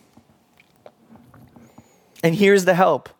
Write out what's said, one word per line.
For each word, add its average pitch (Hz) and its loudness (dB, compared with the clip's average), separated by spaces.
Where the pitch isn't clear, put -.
And 165 -2
here's 196 2
the 185 0
help. 170 -2